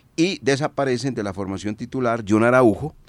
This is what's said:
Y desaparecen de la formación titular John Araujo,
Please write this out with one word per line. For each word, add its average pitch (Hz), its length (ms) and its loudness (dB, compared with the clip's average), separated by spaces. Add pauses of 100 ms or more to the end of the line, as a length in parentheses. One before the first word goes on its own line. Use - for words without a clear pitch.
(160)
Y 175 260 -2
desaparecen 135 720 -2
de 117 80 -6
la 101 100 -6
formación 98 440 -8
titular 120 520 -4
John 107 140 4
Araujo, 123 540 4 (120)